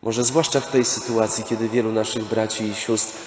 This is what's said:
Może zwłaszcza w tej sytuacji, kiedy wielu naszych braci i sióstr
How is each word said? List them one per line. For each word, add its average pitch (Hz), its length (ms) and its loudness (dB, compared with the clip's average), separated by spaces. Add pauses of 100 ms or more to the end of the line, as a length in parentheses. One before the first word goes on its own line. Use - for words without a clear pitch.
Może 113 220 0
zwłaszcza 139 360 2
w - 120 -6
tej 127 140 4
sytuacji, 113 580 0
kiedy 113 260 -2
wielu 110 220 2
naszych 110 320 0
braci 110 400 -2
i 104 120 -2
sióstr - 380 -2 (140)